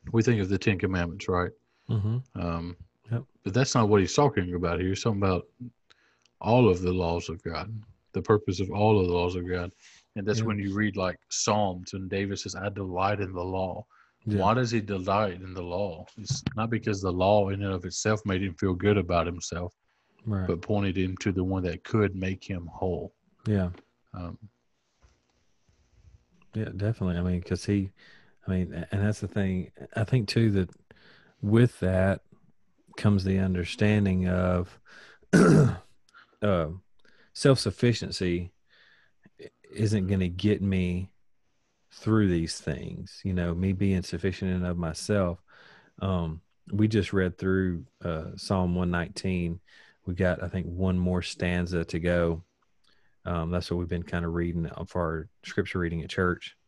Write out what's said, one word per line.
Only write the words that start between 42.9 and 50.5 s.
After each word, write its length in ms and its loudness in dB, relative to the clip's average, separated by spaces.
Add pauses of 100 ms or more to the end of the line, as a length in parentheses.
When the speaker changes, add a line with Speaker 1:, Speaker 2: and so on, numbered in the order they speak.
Speaker 2:
You 100 -2
know, 220 0
me 180 0
being 280 2
sufficient 500 -4
in 60 0
and 100 -2
of 100 -2
myself. 640 -2 (580)
Um, 420 -2 (300)
we 180 4
just 240 2
read 240 0
through, 480 0 (180)
uh, 320 -6
Psalm 400 0
one 160 0
nineteen. 680 -4 (440)
We've 120 -6
got, 260 2
I 60 -6
think, 180 -4